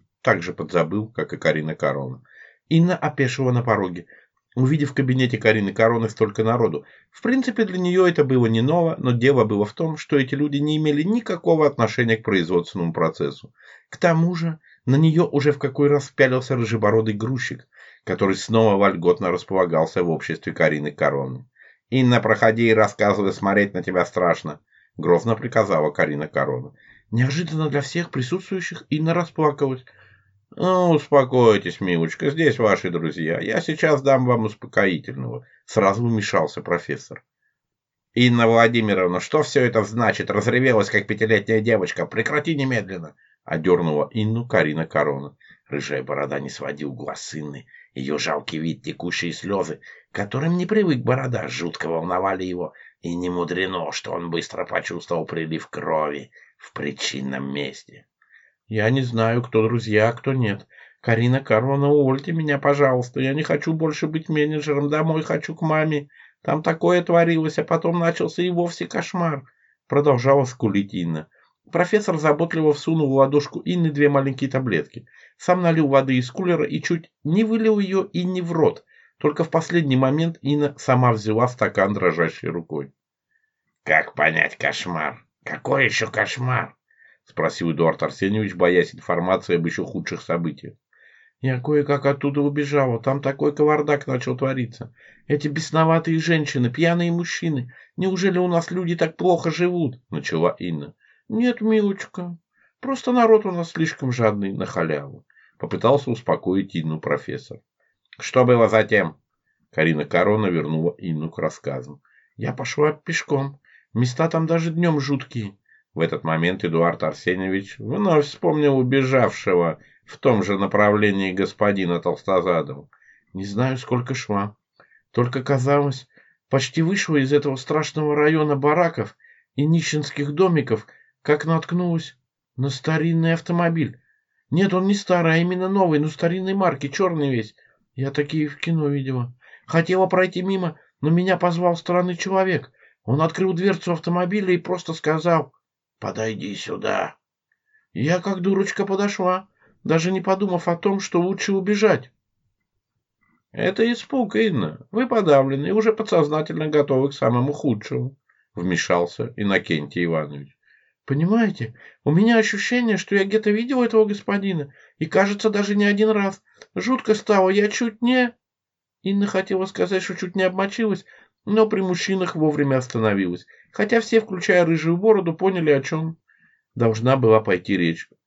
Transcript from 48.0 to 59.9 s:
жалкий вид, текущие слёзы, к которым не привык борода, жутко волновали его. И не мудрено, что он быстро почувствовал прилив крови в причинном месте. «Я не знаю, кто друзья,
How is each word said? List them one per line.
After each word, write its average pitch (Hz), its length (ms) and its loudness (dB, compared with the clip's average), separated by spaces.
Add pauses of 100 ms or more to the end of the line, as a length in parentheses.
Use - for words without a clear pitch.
жалкий 73 400 -6
вид, 80 240 -4
текущие 85 520 -6
слёзы, 90 480 -6 (300)
к - 40 -20
которым 131 420 -2
не 180 80 -2
привык 175 380 2
борода, 120 440 -2
жутко 82 420 -8
волновали 90 540 -2
его. 90 300 -6 (280)
И 85 140 -6
не 90 140 -4
мудрено, 90 600 -4
что - 220 -10
он 85 180 -8
быстро - 340 -6
почувствовал 85 600 -6
прилив 80 400 -6
крови 76 640 -4 (260)
в - 160 -20
причинном 67 800 -8
месте. - 540 -12 (640)
«Я 110 220 0
не 135 100 2
знаю, 117 400 0
кто 117 220 0
друзья, 110 460 2